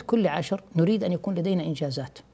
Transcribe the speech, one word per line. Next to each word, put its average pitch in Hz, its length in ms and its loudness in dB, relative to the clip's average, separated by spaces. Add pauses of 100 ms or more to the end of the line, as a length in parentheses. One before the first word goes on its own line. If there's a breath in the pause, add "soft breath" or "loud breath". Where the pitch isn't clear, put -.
كل 226 200 4
عشر 160 360 -2 (120)
نريد 185 280 4
أن 180 80 0
يكون 185 240 -2
لدينا 175 280 0
إنجازات 139 560 -4 (140)